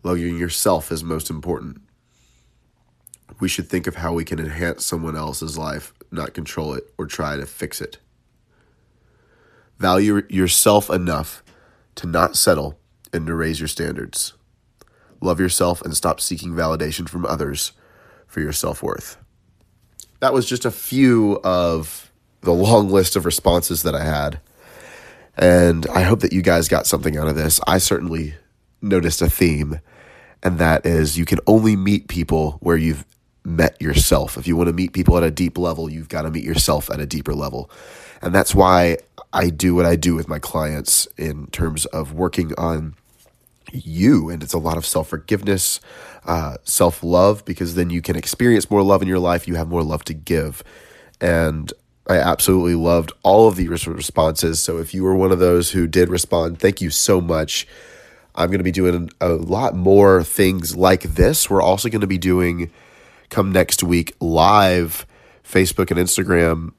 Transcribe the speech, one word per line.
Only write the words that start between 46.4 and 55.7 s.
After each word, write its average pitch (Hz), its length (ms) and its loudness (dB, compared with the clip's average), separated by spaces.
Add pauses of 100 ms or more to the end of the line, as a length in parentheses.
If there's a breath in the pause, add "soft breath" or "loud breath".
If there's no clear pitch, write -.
self-love, 90 840 2
because 85 300 -6
then 87 160 -2
you 85 100 -2
can 82 160 -4
experience 117 540 2
more 101 120 4
love 98 200 4
in 92 60 -2
your 92 100 0
life. 87 300 -2
You 87 80 -4
have 82 120 -4
more 85 140 -2
love 78 220 -4
to 78 100 -10
give. 76 480 -4 (580 loud breath)
And 80 520 0 (340)
I 92 100 2
absolutely 87 580 2
loved 82 380 2 (100)
all 110 260 8
of 92 80 2
the 90 120 -2
res-, 85 180 -4
responses. 80 760 -2
So 82 180 -4
if 82 160 -10
you 92 80 -4
were 95 140 2
one 95 160 4
of 90 60 2
those 87 340 4